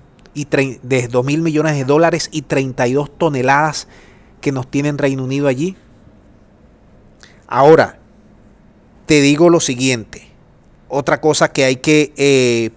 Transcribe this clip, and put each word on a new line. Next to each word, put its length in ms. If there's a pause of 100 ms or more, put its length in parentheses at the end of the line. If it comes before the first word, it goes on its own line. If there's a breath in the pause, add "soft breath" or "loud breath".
(320)
y 140
tre-, 360
de 240
dos 160
mil 200
millones 340
de 80
dólares 480
y 80
treinta 480
y 60
dos 240
toneladas 680 (520 soft breath)
que 120
nos 180
tiene 180
en 80
Reino 260
Unido 260
allí. 280 (1700 soft breath)
Ahora, 520 (1080)
te 160
digo 300
lo 100
siguiente, 720 (580)
otra 320
cosa 320
que 120
hay 120
que, 400
eh, 600